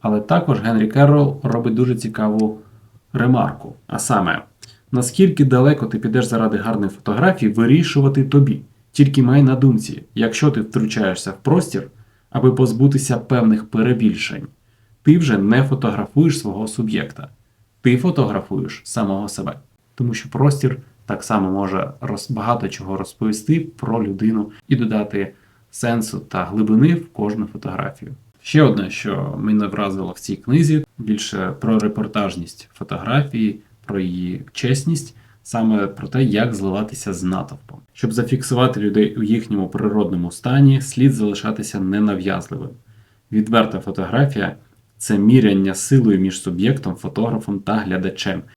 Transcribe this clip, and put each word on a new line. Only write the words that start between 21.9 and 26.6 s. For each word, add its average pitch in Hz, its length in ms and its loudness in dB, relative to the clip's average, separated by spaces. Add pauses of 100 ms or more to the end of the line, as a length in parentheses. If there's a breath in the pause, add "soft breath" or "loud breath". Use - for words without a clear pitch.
роз-, - 300 -8
багато 110 380 -2
чого 95 280 -8
розповісти 110 640 -2
про 113 440 -4
людину 107 480 -2 (160 loud breath)
і 139 80 2
додати 107 580 -4 (380 soft breath)
сенсу 117 480 -4
та 90 260 -6
глибини 110 500 4